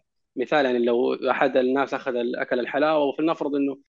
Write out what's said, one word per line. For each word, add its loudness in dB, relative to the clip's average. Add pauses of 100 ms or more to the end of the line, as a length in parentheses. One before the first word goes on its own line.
(360)
مثال، 2
يعني 2
لو 2
أحد 0
الناس 2
أخذ -6
ال-، -4
أكل -2
الحلاوة، 0
وفلنفرض -2
إنه -2 (180)